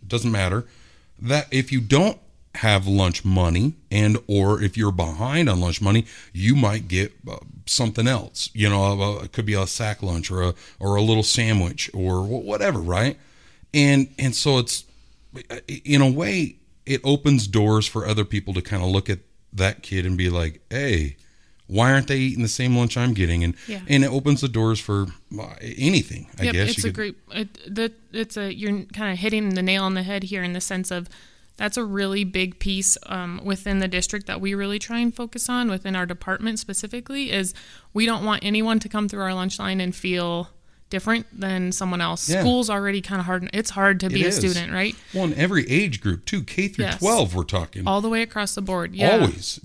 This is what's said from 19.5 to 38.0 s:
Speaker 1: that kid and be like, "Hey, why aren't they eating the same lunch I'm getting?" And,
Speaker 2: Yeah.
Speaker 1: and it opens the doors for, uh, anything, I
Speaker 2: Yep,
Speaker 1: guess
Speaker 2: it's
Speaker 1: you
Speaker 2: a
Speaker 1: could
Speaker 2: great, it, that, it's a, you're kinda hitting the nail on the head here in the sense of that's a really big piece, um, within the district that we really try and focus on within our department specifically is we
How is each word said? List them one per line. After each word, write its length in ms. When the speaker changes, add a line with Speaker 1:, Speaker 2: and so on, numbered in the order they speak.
Speaker 1:
that 300
kid 240
and 120
be 100
like, 320
"Hey, 460
why 240
aren't 160
they 100
eating 240
the 60
same 280
lunch 200
I'm 180
getting?" 300
And, 100
Speaker 2:
Yeah. 200
Speaker 1:
and 140
it 80
opens 300
the 80
doors 320
for, 260
uh, 220
anything, 680
I 60
Speaker 2:
Yep, 100
Speaker 1:
guess 160
Speaker 2:
it's 80
Speaker 1:
you 40
Speaker 2:
a 100
Speaker 1:
could 20
Speaker 2:
great, 200
it, 420
that, 180
it's 240
a, 160
you're 300
kinda 220
hitting 400
the 80
nail 220
on 100
the 80
head 220
here 180
in 100
the 80
sense 300
of 180
that's 200
a 80
really 400
big 340
piece, 380
um, 380
within 360
the 80
district 380
that 140
we 140
really 240
try 200
and 160
focus 340
on 220
within 240
our 120
department 520
specifically 720
is 220
we 140